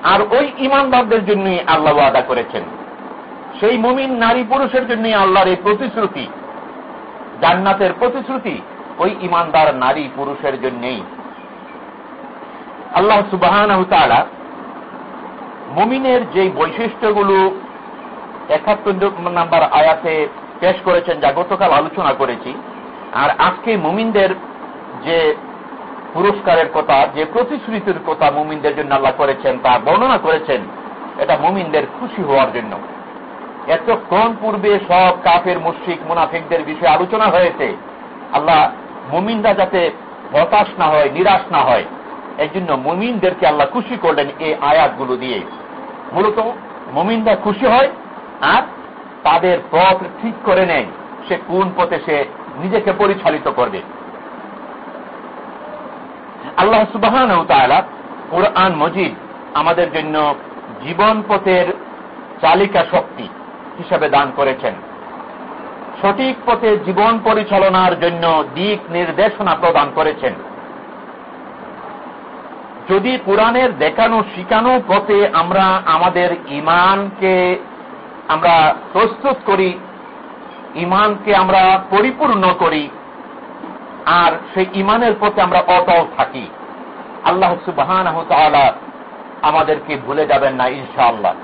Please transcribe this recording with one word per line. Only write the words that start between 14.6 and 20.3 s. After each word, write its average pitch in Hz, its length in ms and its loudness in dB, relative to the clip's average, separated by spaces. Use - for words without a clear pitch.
মুমিনের 254 500 2
যেই 190 200 2
বৈশিষ্ট্যগুলো 202 840 0
একাত্তর 202 460 0
নম্বর 170 320 2
আয়াতে 160 420 4